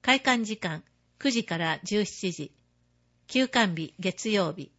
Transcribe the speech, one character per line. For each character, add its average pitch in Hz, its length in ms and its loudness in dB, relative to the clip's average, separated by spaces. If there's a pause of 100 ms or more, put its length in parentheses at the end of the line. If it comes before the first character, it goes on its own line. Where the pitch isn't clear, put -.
開 262 200 4
館 247 240 2
時 208 120 -6
間、 165 260 -6 (360)
九 277 120 2
時 233 140 0
か 165 140 -4
ら 160 260 0
十 208 200 0
七 - 280 -6
時。 151 200 -10 (760)
休 254 220 2
館 214 260 2
日、 160 240 -8
月 185 320 -4
曜 190 220 2
日。 180 260 -10